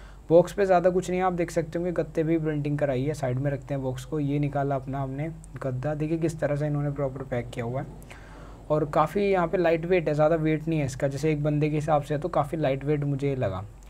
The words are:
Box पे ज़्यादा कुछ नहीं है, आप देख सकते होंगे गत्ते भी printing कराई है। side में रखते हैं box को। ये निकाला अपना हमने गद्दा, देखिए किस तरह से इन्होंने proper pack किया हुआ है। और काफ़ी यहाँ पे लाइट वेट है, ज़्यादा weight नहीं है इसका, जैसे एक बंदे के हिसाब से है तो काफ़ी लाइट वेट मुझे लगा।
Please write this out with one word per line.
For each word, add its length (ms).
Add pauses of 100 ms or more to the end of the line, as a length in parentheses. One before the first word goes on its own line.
(300)
Box 240
पे 120
ज़्यादा 240
कुछ 200
नहीं 100
है, 60
आप 80
देख 180
सकते 280
होंगे 120
गत्ते 320
भी 140
printing 420
कराई 240
है। 100
side 260
में 120
रखते 220
हैं 100
box 220
को। 140
ये 200
निकाला 360
अपना 260
हमने 280 (340)
गद्दा, 320
देखिए 220
किस 220
तरह 160
से 120
इन्होंने 240
proper 320
pack 260
किया 160
हुआ 160
है। 60 (840)
और 160
काफ़ी 360
यहाँ 260
पे 100
लाइट 280
वेट 220
है, 60
ज़्यादा 220
weight 320
नहीं 120
है 60
इसका, 220
जैसे 240
एक 120
बंदे 260
के 60
हिसाब 260
से 120
है 60
तो 100
काफ़ी 280
लाइट 280
वेट 180
मुझे 320
लगा। 300 (240)